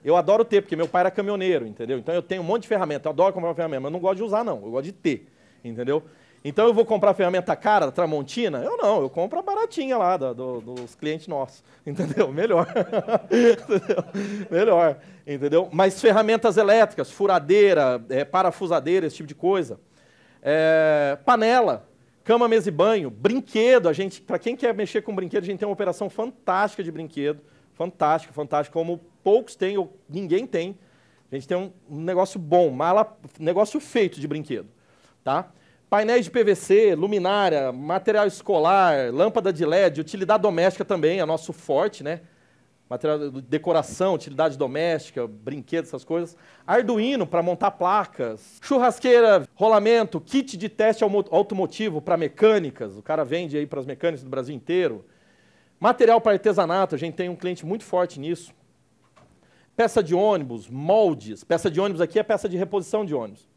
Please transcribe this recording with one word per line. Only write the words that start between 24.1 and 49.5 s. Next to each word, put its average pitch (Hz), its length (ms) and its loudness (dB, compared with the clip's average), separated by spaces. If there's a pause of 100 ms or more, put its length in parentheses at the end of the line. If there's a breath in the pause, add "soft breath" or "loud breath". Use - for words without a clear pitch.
pra - 180 -6
quem 240 160 -4
quer 247 200 -2
mexer 208 260 -4
com 208 140 -10
brinquedo, 190 300 -4
a - 20 -8
gente 185 140 -8
tem 214 60 -4
uma 202 60 -4
operação 185 380 -4
fantástica 202 760 -4
de 165 80 -10
brinquedo, 147 480 -6 (320 soft breath)
fantástica, 160 640 -2
fantástica, 147 400 -4
como 165 260 -4 (220)
poucos 220 340 2
têm, 196 220 -2
ou 170 180 -6 (100)
ninguém 185 400 -4
tem. 190 320 -6 (540 soft breath)
A - 20 -12
gente 135 140 -12
tem 175 80 -2
um, 190 160 -6 (160)
um 147 140 -12
negócio 185 360 -2
bom, 165 320 4
mala, 175 460 0 (240)
negócio 196 400 0
feito 202 400 -2
de 147 80 -8
brinquedo, 139 400 -8 (560 soft breath)
tá? 151 240 -2 (400 soft breath)
Painéis 214 360 2
de 165 60 -12
P 240 120 0
V 202 140 4
C, 202 380 4
luminária, 180 760 0
material 185 560 0
escolar, 170 840 2
lâmpada 190 400 0
de 160 120 -2
led, 160 360 2
utilidade 190 420 0
doméstica 185 420 0
também, 175 360 0
é 165 40 0
nosso 160 280 -4
forte, 160 500 -2
né? 160 200 -8 (680 soft breath)
Material 147 400 -2
de 131 120 -12
decoração, 160 720 0
utilidade 147 440 -2
doméstica, 147 680 -4
brinquedos, 131 640 -8
essas 135 140 -12
coisas. 170 320 -6 (300 soft breath)
Arduino 226 600 0
pra 170 160 -2
montar 180 280 -2
placas, 175 920 -4
churrasqueira, 240 920 4